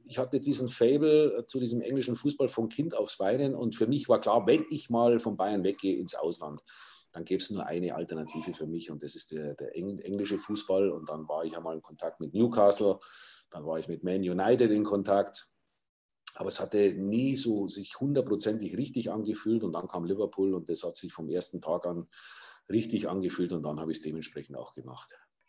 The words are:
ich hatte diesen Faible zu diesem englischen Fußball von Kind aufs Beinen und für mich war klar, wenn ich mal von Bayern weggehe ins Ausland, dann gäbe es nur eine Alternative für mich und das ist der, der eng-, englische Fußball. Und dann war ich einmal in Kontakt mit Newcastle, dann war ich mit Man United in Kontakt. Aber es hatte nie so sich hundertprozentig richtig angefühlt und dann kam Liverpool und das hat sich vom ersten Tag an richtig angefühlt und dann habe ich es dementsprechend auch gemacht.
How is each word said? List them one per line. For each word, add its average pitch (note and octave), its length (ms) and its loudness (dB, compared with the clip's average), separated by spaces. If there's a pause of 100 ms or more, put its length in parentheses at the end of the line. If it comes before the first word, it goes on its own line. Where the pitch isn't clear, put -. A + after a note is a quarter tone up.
ich - 140 -10
hatte C3 220 0
diesen C3 280 0
Faible C#3+ 800 4
zu C3 140 -2
diesem A#2+ 200 0
englischen B2 360 -2
Fußball C#3+ 320 0
von A2+ 200 -2
Kind - 280 -2
aufs G#2 220 -2
Beinen C3 360 2
und A2+ 220 -2
für A2 100 2
mich C#3 220 0
war A2+ 100 8
klar, A2 300 4
wenn D3+ 200 6
ich - 220 -6
mal A#2 300 6
von G#2 160 -2
Bayern G#2 260 0
weggehe F#2+ 340 0
ins F2 200 -4
Ausland, D#2 480 -6 (480)
dann E2+ 120 -10
gäbe F#2+ 160 0
es - 100 -2
nur G2 160 -6
eine E2+ 280 -2
Alternative E2 580 -6
für D#2 140 -8
mich E2 240 -6
und D2 140 -10
das C#2+ 100 -8
ist - 160 -12
der, D2+ 240 -6
der - 220 -10
eng-, F#2+ 240 -6
englische G2+ 380 -2
Fußball. G2 520 2
Und D#2+ 180 -8
dann D2+ 200 -8
war D#2 160 -2
ich D#2+ 120 -6
einmal E2 200 -8
in D#2 60 -10
Kontakt D#2+ 360 -10
mit D2+ 160 -8
Newcastle, G#2 640 4 (540)
dann D#2 120 -12
war D#2+ 140 -2
ich D#2+ 80 -6
mit E2 160 -8
Man F#2 200 0
United G#2+ 500 4
in G#2+ 100 2
Kontakt. G2+ 640 0 (880)
Aber - 140 -6
es - 120 0
hatte G2 340 4
nie A#2 420 0
so G#2+ 320 0
sich - 320 -10
hundertprozentig A2+ 800 0
richtig B2 320 -2
angefühlt A2 540 0
und E2 100 -2
dann F2 120 -4
kam E2+ 200 -4
Liverpool G2 480 0
und E2+ 160 -6
das E2 120 -4
hat E2+ 140 -8
sich - 160 -10
vom D#2+ 160 -8
ersten F2+ 320 -4
Tag F2 240 -2
an F2 240 -4 (600)
richtig - 360 0
angefühlt F2+ 460 -2
und E2 120 -2
dann D2+ 140 -4
habe D#2+ 140 -4
ich D#2 60 -4
es - 40 -12
dementsprechend D2+ 540 -10
auch B1+ 160 -12
gemacht. B1+ 380 -16 (380)